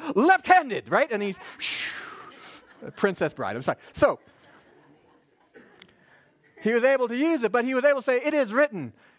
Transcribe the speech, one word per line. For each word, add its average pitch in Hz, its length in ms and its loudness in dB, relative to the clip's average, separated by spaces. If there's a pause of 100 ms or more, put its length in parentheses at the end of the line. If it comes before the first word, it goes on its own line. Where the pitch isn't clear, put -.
(140)
left-handed," 294 760 2
right? 247 220 2
And 208 120 -4
he's, 196 120 -6 (760)
<laughs> - 840 -20
Princess 185 380 -2
Bride, 107 220 -6
I'm 127 80 -8
sorry. - 160 -4 (140)
So, - 260 2 (2500)
he 214 100 0
was 233 120 2
able 262 240 2
to 233 80 -8
use 302 260 0
it, 214 100 0
but 240 140 0
he 262 80 -2
was 254 100 0
able 277 180 2
to - 40 -14
say, 254 180 0
"It 294 120 -2
is 240 180 0
written." 214 400 0 (260)